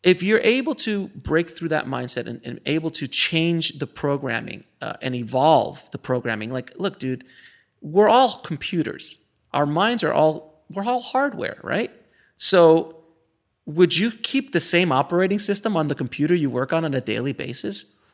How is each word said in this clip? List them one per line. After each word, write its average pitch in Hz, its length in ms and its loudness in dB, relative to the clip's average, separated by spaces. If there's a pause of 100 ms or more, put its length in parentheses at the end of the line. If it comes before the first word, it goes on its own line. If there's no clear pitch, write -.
if 180 180 4
you're 208 180 2
able 254 360 2
to 202 320 -4
break 160 420 -2
through 165 200 -8
that 151 160 -2
mindset 123 400 -4
and, 117 180 -10
and - 200 -12
able 156 280 -2
to 139 160 -6
change 165 720 0
the 143 60 -4
programming, 139 760 -4 (160)
uh, - 120 -8 (100)
and 127 140 -4
evolve 127 720 2
the - 80 -10
programming, 120 540 -4
like, 127 260 -10
look, 190 220 -4
dude, 131 240 -6 (560)
we're 190 280 4
all 240 260 4
computers. - 920 -6 (260)
Our 143 140 2
minds 202 380 0
are - 80 0
all, - 580 0
we're 196 140 -6
all 247 160 -2
hardware, 254 640 -4
right? 170 260 -2 (460)
So 165 640 6 (680)
would 156 300 4
you 220 140 2
keep - 420 -6
the 175 80 0
same 175 320 2
operating 180 460 0
system 202 360 -2
on 156 120 0
the 143 80 -2
computer 147 400 -2
you 147 160 0
work 123 200 -4
on, 165 140 0
on 147 80 -4
a 131 80 -2
daily 117 320 -4
basis - 640 -6 (160)